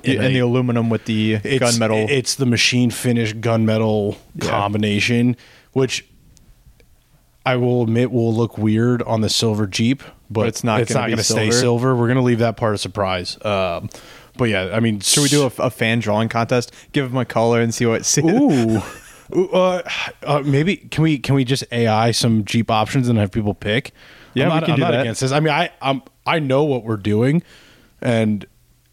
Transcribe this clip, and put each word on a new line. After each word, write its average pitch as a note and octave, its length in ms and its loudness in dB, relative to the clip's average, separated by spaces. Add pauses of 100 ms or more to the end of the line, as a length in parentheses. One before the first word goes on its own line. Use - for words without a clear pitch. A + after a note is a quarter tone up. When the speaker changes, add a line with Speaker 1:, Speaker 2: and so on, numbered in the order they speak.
Speaker 1:
Yeah, C3 100 0
Speaker 2:
in B2 40 0
Speaker 1:
and G#2+ 100 0
Speaker 2:
a - 20 0
Speaker 1:
the C3 100 0
aluminum A#2+ 500 0
with A2 160 -2
the G#2+ 280 0
Speaker 2:
it's, A2 280 -2 (160)
Speaker 1:
gunmetal. A2 320 0
Speaker 2:
it's C3+ 260 -2
the C3+ 100 -2
machine B2 460 2
finish A#2 440 -2
gunmetal A2 800 0 (200)
Speaker 1:
Yeah. - 140 -4
Speaker 2:
combination, G#2+ 880 0 (380)
which C3 320 -2 (1400)
I C3 100 2
will B2 280 2
admit A#2 280 0
will A#2 220 2
look A2+ 240 -2
weird A2+ 460 2
on A2+ 180 -2
the G#2+ 80 0
silver G#2+ 380 0
Jeep, A2+ 320 0 (300)
but G#2+ 120 -2
Speaker 1:
But A#2 80 0
it's - 140 -6
not A2+ 180 2
Speaker 2:
it's A2+ 100 -2
Speaker 1:
gonna C3 120 0
Speaker 2:
not A#2 40 -4
Speaker 1:
be A2+ 60 -2
Speaker 2:
gonna A2+ 100 -2
stay A2 280 0
Speaker 1:
silver. A#2+ 80 2
Speaker 2:
silver. B2 360 2
We're A#2+ 140 2
gonna B2+ 120 2
leave B2 180 2
that A2+ 180 0
part G#2+ 180 0
a - 20 -2
surprise. F#2 680 -4
Um, F#2+ 440 -2 (480)
but B2+ 80 0
yeah, F#2+ 280 0
I A2 60 -2
mean, A2 200 0
Speaker 1:
Should C#3+ 240 0
we C#3 60 2
do C#3+ 140 4
a, B2+ 160 0
a B2+ 100 0
fan A#2 300 0
drawing G#2+ 300 0
contest? A#2 420 -2 (200)
Give C#3 180 -2
them B2 80 -4
a B2 80 -2
color A#2 360 2
and A#2 120 0
see B2 120 -2
what. A2+ 200 0
See - 160 0
Speaker 2:
Ooh. C#3+ 600 2 (540)
Ooh, F3+ 140 0
uh, F#3 320 2 (420)
uh, C#3+ 220 0
maybe D3+ 320 2
can - 260 -4
we, D#3+ 160 2
can C3+ 160 0
we C3+ 80 2
just B2+ 280 -2
A A#2 160 2
I A2 240 4
some A2 340 0
Jeep A2+ 260 0
options A#2 380 0
and A#2 100 2
have G#2 120 2
people G#2 220 -2
pick? - 380 -4 (420)
Speaker 1:
Yeah, C3 120 0
Speaker 2:
I'm F3 40 2
Speaker 1:
we E3 60 2
Speaker 2:
not, D#3+ 80 0
Speaker 1:
can - 100 0
Speaker 2:
I'm - 40 0
Speaker 1:
do C3+ 60 2
Speaker 2:
not E3+ 80 2
Speaker 1:
that. C3 100 2
Speaker 2:
against A2+ 200 -4
this. C3 120 0
I D3 80 0
mean, D#3 120 2
I, E3 160 0 (120)
I'm, C3+ 200 -2 (240)
I E3 140 0
know C#3 240 2
what C3+ 220 -2
we're A2+ 100 -2
doing, A2 480 2 (580)
and A2 440 0 (480)